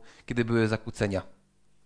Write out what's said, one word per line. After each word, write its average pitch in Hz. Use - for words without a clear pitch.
kiedy 120
były 113
zakłócenia. 107